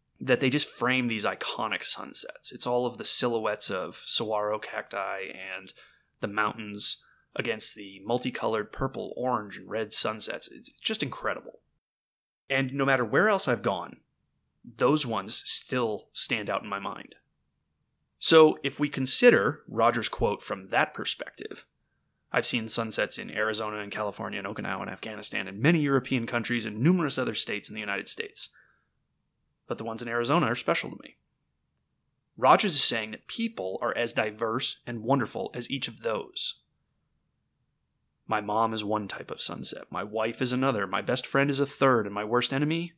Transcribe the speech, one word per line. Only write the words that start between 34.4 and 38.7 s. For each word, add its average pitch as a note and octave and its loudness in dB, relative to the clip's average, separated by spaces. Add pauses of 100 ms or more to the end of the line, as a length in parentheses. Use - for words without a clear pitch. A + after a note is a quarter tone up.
and A#2+ -6
wonderful A2 0
as B2 -6
each C3+ -2
of A2+ -14
those. - -4 (1700)
My A2 2
mom A2 2